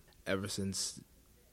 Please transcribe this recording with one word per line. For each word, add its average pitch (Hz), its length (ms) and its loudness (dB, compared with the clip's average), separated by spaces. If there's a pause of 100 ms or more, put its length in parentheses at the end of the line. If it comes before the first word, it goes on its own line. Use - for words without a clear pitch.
(260)
Ever 98 200 4
since - 540 -2 (520)